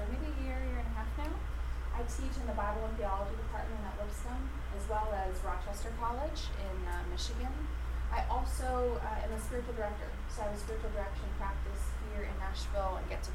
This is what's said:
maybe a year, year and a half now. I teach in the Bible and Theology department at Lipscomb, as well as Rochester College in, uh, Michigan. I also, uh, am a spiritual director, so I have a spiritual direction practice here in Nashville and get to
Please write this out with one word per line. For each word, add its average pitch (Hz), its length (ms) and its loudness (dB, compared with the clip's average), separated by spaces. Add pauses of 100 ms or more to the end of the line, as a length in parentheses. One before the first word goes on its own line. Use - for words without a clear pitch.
maybe 302 240 0
a 285 60 0 (100)
year, 254 80 0
year 254 240 2
and 233 80 0
a - 80 0
half - 240 0
now. 269 160 0 (640)
I 240 80 2
teach 262 320 0
in 247 80 0
the 233 80 0
Bible 220 320 2
and 220 80 0
Theology 196 400 2
department 220 560 -2
at 202 80 -2
Lipscomb, 247 480 -2 (320)
as 196 80 0
well 220 240 2
as 185 320 2
Rochester 180 560 0
College 247 480 0 (160)
in, - 240 -2
uh, - 240 0
Michigan. - 400 0 (640)
I 247 160 4
also, 247 720 2
uh, 220 240 0
am 220 80 2
a 220 80 -2
spiritual 247 320 -2
director, 214 320 -2 (240)
so 214 160 0
I 202 80 0
have - 0 -
a 202 80 -4
spiritual 214 320 0
direction 196 320 -2 (160)
practice - 480 0 (240)
here 208 80 0
in 196 160 0
Nashville 196 640 0
and - 80 -2
get - 160 -2
to - 80 -2